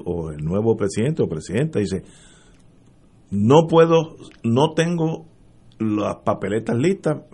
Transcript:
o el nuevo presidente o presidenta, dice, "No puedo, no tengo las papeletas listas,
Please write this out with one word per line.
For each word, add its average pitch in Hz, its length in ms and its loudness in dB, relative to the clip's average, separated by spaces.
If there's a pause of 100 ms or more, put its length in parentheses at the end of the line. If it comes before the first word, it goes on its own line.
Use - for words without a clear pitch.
o 82 260 -6
el 73 60 -12
nuevo 101 400 0
presidente 110 440 -2
o 104 60 0
presidenta, 101 520 -4
dice, 95 220 -4 (1300)
"No 123 380 4
puedo, 165 480 4 (280)
no 131 300 2
tengo 165 520 -2 (540)
las 104 440 -2
papeletas 110 540 -2
listas, 160 460 -2 (100)